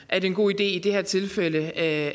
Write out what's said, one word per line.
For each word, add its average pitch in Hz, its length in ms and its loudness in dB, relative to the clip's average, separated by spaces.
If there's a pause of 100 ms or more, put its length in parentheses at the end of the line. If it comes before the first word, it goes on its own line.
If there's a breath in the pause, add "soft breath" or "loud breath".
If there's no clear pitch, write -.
er 190 100 0
det 185 100 0
en 185 60 -2
god 202 180 4
idé 202 100 -2
i 196 160 0
det 196 140 0
her 196 100 2
tilfælde, 185 560 0
øh, 156 560 -2